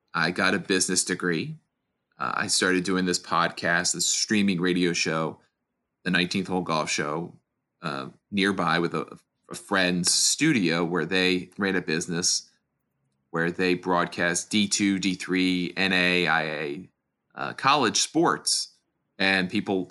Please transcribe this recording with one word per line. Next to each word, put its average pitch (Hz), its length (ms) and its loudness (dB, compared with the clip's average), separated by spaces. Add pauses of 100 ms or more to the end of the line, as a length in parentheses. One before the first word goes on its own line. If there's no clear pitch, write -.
(120)
I 85 200 0
got 95 220 0
a 98 40 2
business 92 460 0
degree. 90 520 -2 (640)
Uh, 65 160 -4
I 104 140 -2
started 92 360 2
doing 92 220 0
this 87 140 0
podcast, 85 720 0
this 85 120 -2
streaming 101 540 0
radio 90 320 2
show, 80 460 -2 (640)
the 92 60 -2
Nineteenth 90 380 0
Hole 92 140 -2
Golf 80 280 -2
Show, 80 440 -4 (480)
uh, 69 260 -8 (220)
nearby 95 480 2
with 85 160 0
a, 76 120 -4 (440)
a - 60 -12
friend's 90 560 2
studio 90 720 2
where 82 200 0
they 92 540 2
ran 95 160 0
a 90 80 0
business - 640 -2 (800)
where 82 200 0
they 90 240 2
broadcast 87 760 0
D 104 180 2
two, 101 320 2
D 95 140 0
three, 90 640 0
N 95 160 0
A 90 360 2
I 80 140 2
A, 76 460 -6 (460)
uh, - 200 -8
college 131 440 2
sports. - 760 0 (440)
And 95 320 2
people 95 400 -2